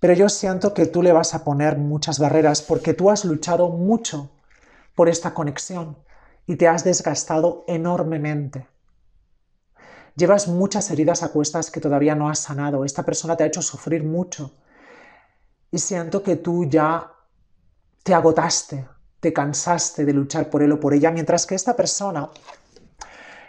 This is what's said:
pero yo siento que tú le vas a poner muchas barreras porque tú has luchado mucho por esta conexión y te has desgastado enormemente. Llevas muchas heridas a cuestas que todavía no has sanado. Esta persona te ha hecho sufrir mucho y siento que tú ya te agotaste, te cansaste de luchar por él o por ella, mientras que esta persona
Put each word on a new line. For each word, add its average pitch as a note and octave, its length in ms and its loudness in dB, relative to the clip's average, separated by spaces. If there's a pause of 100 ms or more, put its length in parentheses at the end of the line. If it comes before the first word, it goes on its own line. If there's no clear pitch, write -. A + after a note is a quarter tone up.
pero F3+ 140 6
yo G3 140 6
siento G3 460 -2
que E3 120 2
tú F3 160 0
le F3+ 100 6
vas E3 220 4
a D#3+ 100 -6
poner D3 340 0
muchas D3 400 -2
barreras D3 440 4
porque D#3+ 300 0
tú F3 160 4
has G3+ 160 2
luchado F3 440 0
mucho E3+ 600 -2 (680)
por E3+ 120 6
esta E3 240 -2
conexión D#3 640 -8 (500)
y - 100 -4
te F3 100 4
has E3+ 180 4
desgastado E3+ 840 0
enormemente. D#3 960 -4 (1500)
Llevas F3+ 320 4
muchas G3 420 -2
heridas E3 320 0
a D#3 80 -4
cuestas D#3 400 -2
que - 100 -10
todavía D3 340 2
no D3 140 -2
has D3+ 120 -4
sanado. C#3+ 440 -4
Esta C#3+ 200 -6
persona E3 320 -4
te D#3+ 80 2
ha - 20 0
hecho D#3+ 160 -4
sufrir D#3 420 -4
mucho D#3 480 -6 (1200)
y E3+ 80 -4
siento F3 440 -4
que F#3 140 0
tú F3 280 -2
ya D#3 480 0 (920)
te F#3+ 100 2
agotaste, D#3+ 760 2 (320)
te E3 120 0
cansaste D3+ 720 -2
de C#3+ 80 2
luchar C#3+ 380 0
por D3 120 2
él D3 100 6
o D3 80 0
por C#3+ 140 2
ella, D3 160 4
mientras E3 360 0
que - 80 -4
esta G#3+ 220 -2
persona F3 520 -2 (1200)